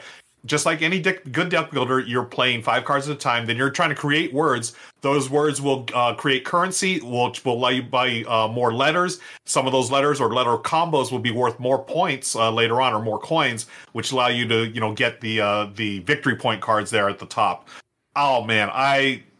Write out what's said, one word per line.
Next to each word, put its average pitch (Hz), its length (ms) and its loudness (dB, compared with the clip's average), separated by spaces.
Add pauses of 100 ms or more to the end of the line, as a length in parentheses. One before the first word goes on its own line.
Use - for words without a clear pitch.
(460)
just 147 200 0
like 165 160 0
any 175 180 0
deck, 185 320 -2
good 170 180 -2
deck 160 220 0
builder, 131 280 0
you're 120 240 -2
playing 123 380 0
five 123 240 0
cards 139 240 -2
at 147 60 -6
a - 40 -12
time. 117 280 0
Then 117 100 -2
you're 135 140 0
trying 165 180 0
to 143 60 -2
create 151 380 0
words. 131 420 0 (260)
Those 139 280 0
words 147 300 0
will, 135 340 -2
uh, 123 200 2
create 131 320 0
currency, 185 540 0
which 120 440 -2
will 123 120 2
allow 123 140 2
you 127 140 0
buy, 123 420 0
uh, 113 220 2
more 117 260 0
letters. 165 460 0 (260)
Some 131 200 0
of 127 80 2
those 127 180 2
letters 139 300 2
or 110 120 2
letter 120 240 2
combos 151 540 0
will 127 80 -2
be 117 120 -2
worth 117 280 0
more 127 240 0
points, 160 500 -2
uh, 113 180 2
later 117 300 2
on, 127 120 2
or 110 80 -2
more 107 180 -2
coins, 131 460 -2 (260)
which 113 220 -4
allow 123 140 2
you 120 200 0
to, 113 220 2
you 117 100 -8
know, 107 140 0
get 117 260 0
the, 110 220 -2
uh, 104 240 2 (100)
the 101 240 -4
victory 113 380 0
point 110 240 -2
cards 107 300 0
there 101 180 2
at 98 100 -6
the 95 60 -12
top. 98 420 -2 (480)
Oh 135 280 2
man, 107 280 2
I, 135 520 2 (160)